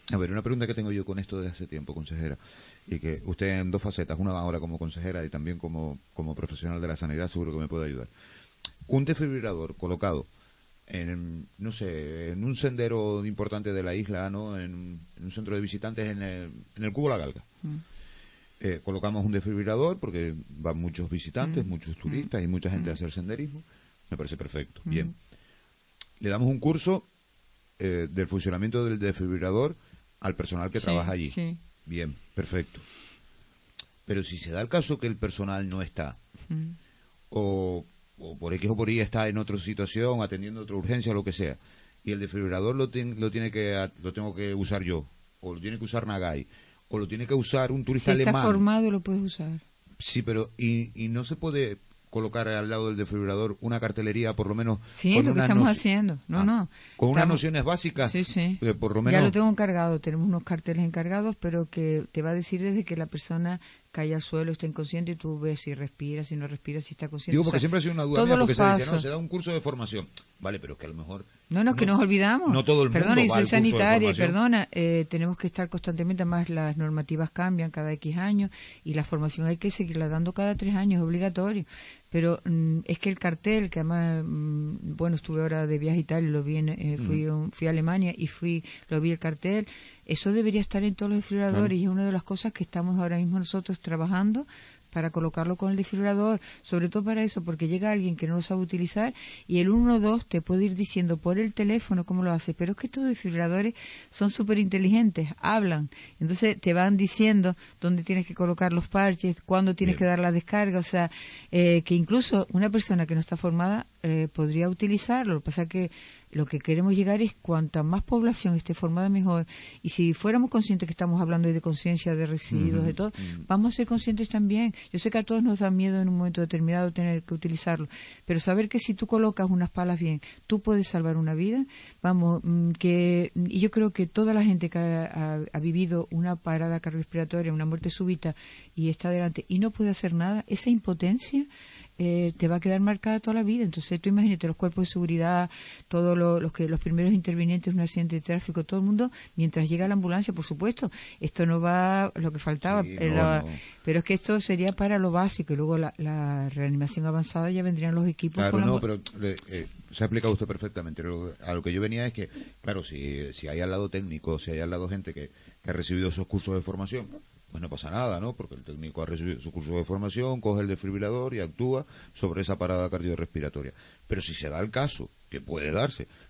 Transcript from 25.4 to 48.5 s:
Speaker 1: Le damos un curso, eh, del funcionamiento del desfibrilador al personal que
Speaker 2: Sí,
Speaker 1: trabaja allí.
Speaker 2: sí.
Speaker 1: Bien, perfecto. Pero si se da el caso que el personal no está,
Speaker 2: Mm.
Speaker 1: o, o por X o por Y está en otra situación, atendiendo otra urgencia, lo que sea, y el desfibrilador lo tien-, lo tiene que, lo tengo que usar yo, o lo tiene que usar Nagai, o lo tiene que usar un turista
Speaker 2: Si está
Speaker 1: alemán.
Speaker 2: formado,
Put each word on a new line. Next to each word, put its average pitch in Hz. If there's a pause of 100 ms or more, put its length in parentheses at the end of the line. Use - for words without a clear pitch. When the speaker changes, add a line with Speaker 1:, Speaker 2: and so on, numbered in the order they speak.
Speaker 1:
Le 107
damos 117
un 135
curso, 160 (720)
eh, 87
del 90
funcionamiento 98
del 110
desfibrilador 95 (440)
al 95
personal 90
que 90
Speaker 2:
Sí, -
Speaker 1:
trabaja 87
allí. 85
Speaker 2:
sí. 170 (280)
Speaker 1:
Bien, 82 (200)
perfecto. - (1200)
Pero 98
si 85
se 82
da 85
el 117
caso 151
que 120
el 113
personal 98
no 92
está, 76 (320)
Speaker 2:
Mm. 160 (600)
Speaker 1:
o, 95 (340)
o 82
por 82
X 101
o 110
por 110
Y 113
está 110
en 107
otra 101
situación, 110
atendiendo 104
otra 101
urgencia, 110
lo 101
que 98
sea, 82 (480)
y 101
el 101
desfibrilador 98
lo 135
tien-, 120
lo 110
tiene 113
que, 101 (140)
lo 90
tengo 104
que 101
usar 98
yo, 85 (360)
o 90
lo 85
tiene 107
que 113
usar 113
Nagai, 87 (420)
o 107
lo 101
tiene 113
que 135
usar 131
un 131
turista 127
Speaker 2:
Si 131
está 135
Speaker 1:
alemán. 135
Speaker 2:
formado, 208